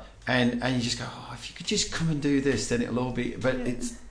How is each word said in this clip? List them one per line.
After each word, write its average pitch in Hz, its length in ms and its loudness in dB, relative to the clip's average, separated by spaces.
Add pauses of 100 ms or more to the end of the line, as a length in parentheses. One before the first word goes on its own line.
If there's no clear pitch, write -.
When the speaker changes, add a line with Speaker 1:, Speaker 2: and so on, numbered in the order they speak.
(260)
Speaker 1:
And, 120 360 4
and 127 140 2
you 120 60 2
just 120 160 0
go, 123 100 -6
"Oh, - 240 -12
if - 160 -10
you - 80 -14
could 170 100 -10
just - 260 0
come 165 180 0
and 147 100 0
do 143 220 4
this, 135 260 2
then 117 140 2
it'll 113 160 0
all 127 140 0
be," 120 240 -2
but 127 200 2
Speaker 2:
Yeah. 123 100 -2
Speaker 1:
it's 120 280 -2 (160)